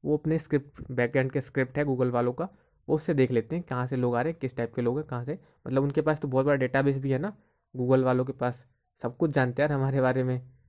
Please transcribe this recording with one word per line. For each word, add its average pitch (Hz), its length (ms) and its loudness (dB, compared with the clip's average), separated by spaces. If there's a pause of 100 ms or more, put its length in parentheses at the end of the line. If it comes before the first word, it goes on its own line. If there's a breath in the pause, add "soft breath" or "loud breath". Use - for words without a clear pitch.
वो 147 120 0
अपने 156 220 0
स्क्रिप्ट, - 520 -4
बैकएंड 127 420 0
के 143 80 -2
स्क्रिप्ट 131 380 -2
है 147 60 0
Google 127 260 0
वालों 120 220 0
का, 170 160 -6 (400 soft breath)
वो 147 60 2
उससे 156 200 -2
देख 131 160 4
लेते 120 260 0
हैं 175 120 -6
कहाँ 123 180 -2
से 131 100 -4
लोग 123 200 0
आ 120 60 0
रहे 160 100 -2
हैं, 165 80 -10
किस 127 160 -6
टाइप 117 180 -4
के 123 80 -2
लोग 120 160 0
हैं, - 80 -6
कहाँ 123 180 -8
से, 151 140 -6 (280 soft breath)
मतलब 131 160 0
उनके 143 180 0
पास 151 200 0
तो 147 80 -4
बहुत 131 180 2
बड़ा 147 100 4
डेटाबेस 135 420 2
भी 135 120 -4
है 131 80 2
ना, 196 180 -6 (400 soft breath)
Google 127 280 4
वालों 127 200 2
के 135 80 -6
पास 123 340 -4 (300)
सब 123 200 -8
कुछ 160 140 0
जानते 131 320 2
हैं 151 80 2
यार 143 80 0
हमारे 135 220 0
बारे 127 240 2
में। 127 260 -4 (180)